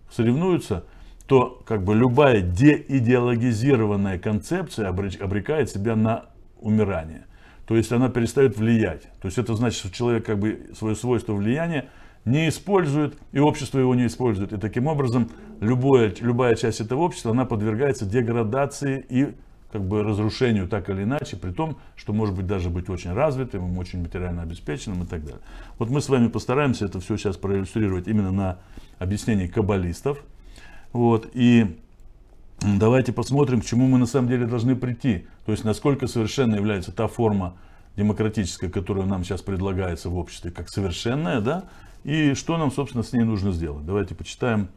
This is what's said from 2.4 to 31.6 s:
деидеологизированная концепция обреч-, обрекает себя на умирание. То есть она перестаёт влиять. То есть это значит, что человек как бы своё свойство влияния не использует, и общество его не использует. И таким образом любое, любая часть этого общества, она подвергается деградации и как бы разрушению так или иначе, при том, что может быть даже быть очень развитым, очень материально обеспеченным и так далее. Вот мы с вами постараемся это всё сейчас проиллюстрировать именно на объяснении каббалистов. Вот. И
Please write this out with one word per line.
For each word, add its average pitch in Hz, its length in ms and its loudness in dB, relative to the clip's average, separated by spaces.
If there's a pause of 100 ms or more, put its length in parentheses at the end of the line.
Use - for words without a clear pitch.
деидеологизированная 117 1800 2
концепция 110 720 -2
обреч-, 95 300 -4
обрекает 104 520 -2
себя 110 260 -2
на 110 300 0 (340)
умирание. 95 640 0 (420)
То 113 100 2
есть 113 160 2
она 123 180 4
перестаёт 117 480 2
влиять. 110 500 2 (140)
То 98 60 -6
есть 85 100 -2
это 117 160 -2
значит, 107 240 0
что 95 120 -8
человек 120 360 0
как 107 120 -2
бы 104 380 -4
своё 110 180 -2
свойство 117 380 -2
влияния 131 540 -2 (380)
не 151 240 2
использует, 151 680 0 (160)
и 139 80 0
общество 139 400 2
его 127 140 4
не 123 120 2
использует. 107 460 -2
И 107 40 -6
таким 107 300 -2
образом 127 420 0 (320)
любое, 123 600 4
любая 120 340 2
часть 113 260 -2
этого 123 200 -2
общества, 170 320 0
она 123 120 2
подвергается 110 600 0
деградации 123 1040 0
и 131 260 0 (380)
как 104 100 -6
бы 104 220 0
разрушению 107 640 0
так 101 220 -4
или 95 120 -4
иначе, 131 340 -4
при 92 140 -8
том, 156 280 -6 (180)
что - 160 -8
может 104 240 0
быть 92 100 -4
даже 92 220 -2
быть 85 220 -4
очень 87 220 -6
развитым, 120 680 -2
очень 90 240 -6
материально 87 400 -6
обеспеченным 90 600 -8
и 85 40 -6
так 82 180 -8
далее. 65 160 -14 (380)
Вот 113 120 -4
мы 143 100 2
с - 80 -6
вами 123 200 6
постараемся 123 560 0
это 92 160 -4
всё 104 160 -4
сейчас 98 200 -2
проиллюстрировать 98 720 -2
именно 101 240 0
на 95 280 -2 (420)
объяснении 101 460 0
каббалистов. 98 760 -2 (720)
Вот. 117 420 2
И 120 420 6 (840)